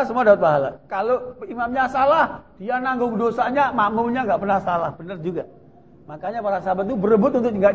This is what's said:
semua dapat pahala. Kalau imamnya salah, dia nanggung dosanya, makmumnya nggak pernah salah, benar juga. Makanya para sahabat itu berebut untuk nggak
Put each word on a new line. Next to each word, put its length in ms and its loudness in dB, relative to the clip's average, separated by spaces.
semua 160 -2
dapat 180 6
pahala. 300 4
Kalau 560 -4
imamnya 480 -4
salah, 560 2
dia 160 -4
nanggung 400 -2
dosanya, 560 0
makmumnya 480 0
nggak 160 0
pernah 240 0
salah, 320 -2
benar 240 -12
juga. 240 -6
Makanya 320 -10
para 240 -2
sahabat 240 -2
itu 80 -4
berebut 400 4
untuk 160 0
nggak 240 4